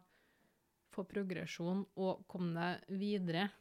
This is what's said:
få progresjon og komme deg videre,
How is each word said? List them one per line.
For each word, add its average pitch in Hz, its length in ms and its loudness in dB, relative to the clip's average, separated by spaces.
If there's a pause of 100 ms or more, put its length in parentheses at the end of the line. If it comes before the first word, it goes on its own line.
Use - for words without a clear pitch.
(920)
få 190 160 -4
progresjon 185 800 -2 (100)
og 190 300 2
komme 175 260 0
deg 175 480 -2
videre, 196 480 2 (120)